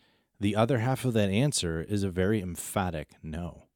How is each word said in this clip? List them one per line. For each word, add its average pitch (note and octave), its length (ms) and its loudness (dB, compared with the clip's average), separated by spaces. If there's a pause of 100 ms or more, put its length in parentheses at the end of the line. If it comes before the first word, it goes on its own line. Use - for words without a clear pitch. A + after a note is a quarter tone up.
(380)
the G2+ 180 2
other A#2+ 220 4
half B2+ 260 0
of B2+ 80 2
that G#2 180 4
answer F#2+ 560 0
is G2+ 160 0
a G2 80 0
very F#2+ 300 2
emphatic F2 800 -4
no. E2 420 -8 (120)